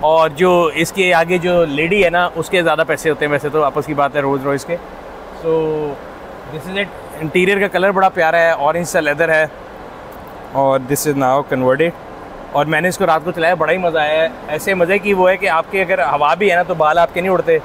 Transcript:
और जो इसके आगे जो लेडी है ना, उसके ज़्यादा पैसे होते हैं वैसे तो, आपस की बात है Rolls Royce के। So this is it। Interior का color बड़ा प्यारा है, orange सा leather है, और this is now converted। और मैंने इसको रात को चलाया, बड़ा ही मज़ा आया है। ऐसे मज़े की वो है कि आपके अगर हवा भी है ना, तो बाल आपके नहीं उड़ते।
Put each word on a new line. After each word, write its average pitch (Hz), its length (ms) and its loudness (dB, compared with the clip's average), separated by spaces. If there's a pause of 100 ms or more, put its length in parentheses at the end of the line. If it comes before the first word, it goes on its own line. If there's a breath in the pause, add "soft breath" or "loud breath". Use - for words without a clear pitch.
और 160 260 4
जो 170 420 4
इसके 180 400 0
आगे 170 280 2
जो 175 260 2
लेडी 165 380 0
है 170 60 4
ना, 175 180 2
उसके 170 340 -2
ज़्यादा 160 220 2
पैसे 160 260 -2
होते 147 160 0
हैं 147 60 0
वैसे 143 180 -2
तो, 156 120 0
आपस 147 240 0
की 156 80 -6
बात 139 220 0
है 143 80 0
Rolls 139 220 -2
Royce 139 260 -2
के। 170 40 -2 (680)
So 165 80 -2 (1040)
this 175 180 -10
is 196 80 -4
it। - 400 -10
Interior 185 380 2
का 196 80 2
color 185 240 2
बड़ा 190 180 4
प्यारा 165 300 2
है, 165 160 4
orange 156 320 0
सा 180 120 0
leather 151 320 0
है, 156 200 2 (1040)
और 135 240 2
this 139 280 -2
is 143 100 0
now 135 260 2 (100)
converted। 135 380 2 (640)
और 147 100 2
मैंने 160 240 0
इसको 185 160 -2
रात 160 200 2
को 175 60 -4
चलाया, 170 240 0
बड़ा 156 180 0
ही 185 60 -2
मज़ा 165 220 0
आया 156 220 2
है। 160 80 -2 (180)
ऐसे 156 240 -2
मज़े 185 260 2
की 196 140 0
वो 185 140 4
है 190 100 4
कि 196 100 -2
आपके 165 320 0
अगर 185 220 0
हवा 147 340 2
भी 196 140 2
है 175 60 4
ना, 175 80 2
तो 175 120 -2
बाल 160 240 2
आपके 170 220 2
नहीं 185 100 0
उड़ते। 165 340 2